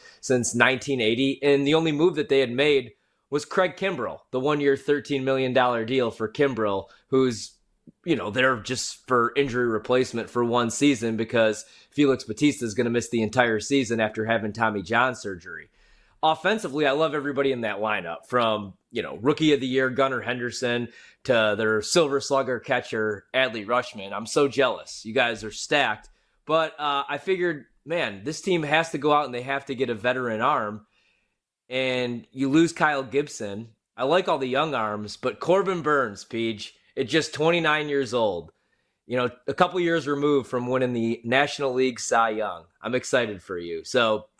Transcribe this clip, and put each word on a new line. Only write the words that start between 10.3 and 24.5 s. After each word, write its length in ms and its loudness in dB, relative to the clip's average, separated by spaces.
one 240 2
season 480 2
because 480 2
Felix 340 2
Bautista 400 0
is 120 -4
gonna 160 0
miss 180 0
the 140 0
entire 360 2
season 400 0
after 240 0
having 300 0
Tommy 300 0
John 320 2
surgery. 540 -12
Offensively, 640 0
I 40 4
love 220 0
everybody 380 0
in 100 -2
that 160 -4
lineup, 500 -4
from, 460 0
you 140 -6
know, 140 -10
Rookie 360 2
of 60 2
the 80 -4
Year 240 0
Gunnar 300 0
Henderson 640 -4
to 300 4
their 280 0
Silver 360 2
Slugger 400 -2
catcher 640 -2
Adley 320 0
Rutschman. 440 -2
I'm 140 -6
so 220 2
jealous. 580 -2